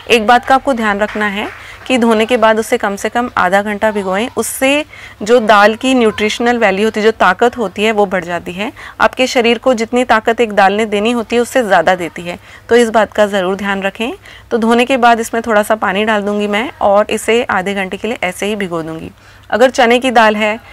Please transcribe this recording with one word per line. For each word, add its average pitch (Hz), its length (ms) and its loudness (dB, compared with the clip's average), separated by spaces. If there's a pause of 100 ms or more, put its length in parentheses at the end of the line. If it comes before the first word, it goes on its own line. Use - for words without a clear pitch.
एक 226 180 2
बात 240 180 4
का 269 100 4
आपको 277 180 0
ध्यान 214 260 -2
रखना 214 280 -4
है 208 200 -6 (400)
कि 254 100 0
धोने 226 280 2
के 240 120 0
बाद 220 220 4
उसे 233 180 -2
कम 202 180 -2
से 220 140 -6
कम 240 280 -4
आधा 185 240 2
घंटा 208 300 -2
भिगोएं। 202 360 -2 (100)
उससे 269 480 -2 (360)
जो 226 200 4
दाल 214 340 4
की 262 180 0
न्यूट्रिशनल 233 640 0
वैल्यू 202 280 0
होती 220 140 -2
है, 208 40 -2
जो 220 100 4
ताकत 220 440 0
होती 202 260 -4
है, 220 80 2
वो 208 140 2
बढ़ 185 180 -4
जाती 175 300 -8
है। 208 180 -8 (300)
आपके 247 260 0
शरीर 233 300 2
को 262 160 0
जितनी 240 320 -2
ताकत 226 360 0
एक 214 120 -2
दाल 196 200 4
ने 214 120 0
देनी 208 260 -2
होती 233 240 -4
है, 240 60 2
उससे 240 220 0
ज़्यादा 185 320 2
देती 175 260 -8
है, 175 160 -10 (320)
तो 233 60 4
इस 240 140 4
बात 214 240 0
का 208 120 2
ज़रूर 196 300 -2
ध्यान 196 280 -6
रखें। 226 280 -6 (400)
तो 240 60 0
धोने 233 280 2
के 269 120 0
बाद 233 220 4
इसमें 226 240 -6
थोड़ा 220 200 2
सा 220 120 0
पानी 214 300 -2
डाल 214 160 0
दूँगी 208 260 -4
मैं 208 220 -2 (120)
और 208 300 2
इसे 220 320 0
आधे 190 300 -2
घंटे 196 240 -6
के 214 100 -8
लिए 233 160 -6
ऐसे 180 220 -6
ही 208 100 -4
भिगो 175 280 -6
दूँगी। 160 280 -10 (380)
अगर 240 200 4
चने 247 300 2
की 254 120 -2
दाल 220 240 2
है 214 240 -2 (140)